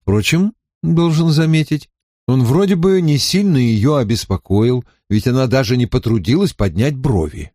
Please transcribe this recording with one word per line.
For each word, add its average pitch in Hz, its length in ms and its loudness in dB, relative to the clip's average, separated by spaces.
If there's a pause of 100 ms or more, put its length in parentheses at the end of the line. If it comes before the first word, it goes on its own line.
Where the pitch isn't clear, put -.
Впрочем, 160 540 0 (280)
должен 165 460 2
заметить, 156 600 0 (360)
он 131 160 2
вроде 180 320 2
бы 185 280 0
не 151 160 2
сильно 190 400 0
ее 120 380 2
обеспокоил, 113 880 -2 (240)
ведь 104 160 0
она 131 200 0
даже 123 300 0
не 123 100 0
потрудилась 117 680 -2
поднять 107 420 -2
брови. 82 580 -4